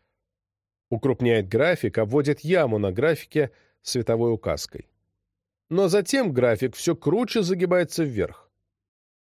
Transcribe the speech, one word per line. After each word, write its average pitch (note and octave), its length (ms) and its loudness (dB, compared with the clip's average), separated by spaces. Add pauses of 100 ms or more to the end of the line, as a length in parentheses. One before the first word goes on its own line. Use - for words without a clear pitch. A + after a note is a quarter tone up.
(920)
Укрупняет A#2 560 2
график, A#2+ 500 0
обводит C3+ 440 0
яму D3+ 360 0
на G2+ 140 0
графике C#3+ 580 -2 (320)
световой A#2 500 0
указкой. - 560 -6 (840)
Но F#3 160 2
затем G3+ 440 0
график A#2+ 440 2
все E3+ 200 -2
круче A3 460 0
загибается F3 640 0
вверх. G#2+ 480 -4 (760)